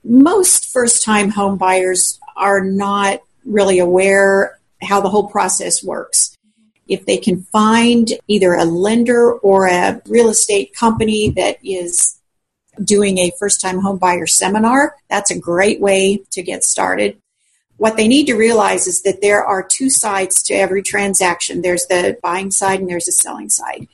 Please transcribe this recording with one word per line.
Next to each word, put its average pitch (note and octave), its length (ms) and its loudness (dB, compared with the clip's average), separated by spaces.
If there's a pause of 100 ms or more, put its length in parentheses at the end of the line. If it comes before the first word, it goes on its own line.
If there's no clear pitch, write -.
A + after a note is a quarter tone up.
Most E4 680 4
first-time G#3+ 600 0
home G3 260 -2
buyers F#3 600 0 (180)
are G3 260 0
not G3 580 -2 (220)
really G3 360 2
aware G3 800 2 (240)
how G3 180 0
the F#3+ 80 -2
whole G#3 180 0
process F#3 560 -4
works. - 540 -4 (500)
If F#3+ 200 -6
they F#3+ 100 0
can F#3 240 -2
find A3+ 680 2 (200)
either F#3+ 260 2
a E3+ 100 2
lender A#3 680 2
or F#3+ 340 4
a F3+ 400 0
real A3+ 220 4
estate - 460 -2
company A3 560 0
that F#3 320 -2
is F3+ 560 -4 (640)
doing G3+ 340 2
a F3 220 0
first-time F#3+ 400 -2
home G3 180 -2
buyer F3 300 0
seminar, A3+ 680 0 (140)
that's G3+ 220 -2
a F3+ 80 -6
great F3 400 0
way G3 500 0
to F#3 140 -8
get F#3 200 -6
started. G2 560 -2 (580)
What A3 200 0
they A3 100 2
need C#4+ 200 4
to A#3 80 0
realize G#3 500 2
is F3+ 160 -4
that F#3+ 200 -2
there G#3 220 2
are F#3+ 200 -2
two C4+ 260 -4
sides G3 540 -2
to - 100 -4
every F#3+ 300 0
transaction. F#3+ 800 -2
There's F3 240 -2
the F#3 340 -2
buying F#3+ 300 -6
side F#3+ 300 -2
and F3+ 80 -6
there's E3+ 160 -6
the F3 80 -4
selling - 360 -6
side. - 440 -6